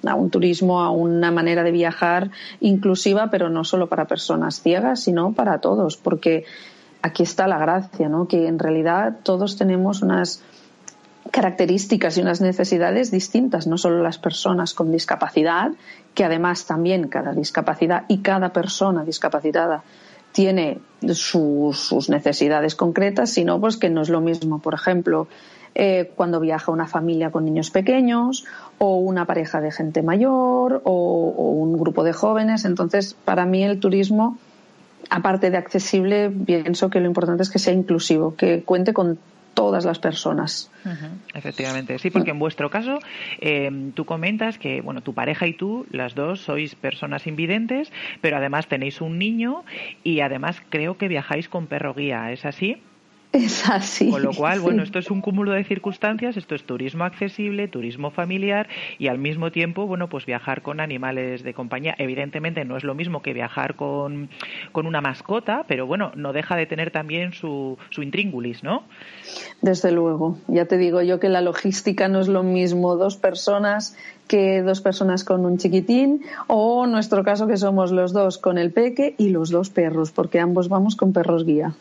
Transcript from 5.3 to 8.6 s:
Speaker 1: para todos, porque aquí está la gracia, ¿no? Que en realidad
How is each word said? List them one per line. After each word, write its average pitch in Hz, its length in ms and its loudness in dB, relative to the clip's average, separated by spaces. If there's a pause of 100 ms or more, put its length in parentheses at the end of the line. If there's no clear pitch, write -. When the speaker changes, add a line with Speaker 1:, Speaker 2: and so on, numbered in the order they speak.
Speaker 1:
para 185 260 2
todos, 185 380 0
porque 160 480 0 (560)
aquí 165 220 0
está 185 240 0
la 180 100 2
gracia, 165 520 0
¿no? 170 180 2
Que 165 200 2
en 165 120 0
realidad 165 640 2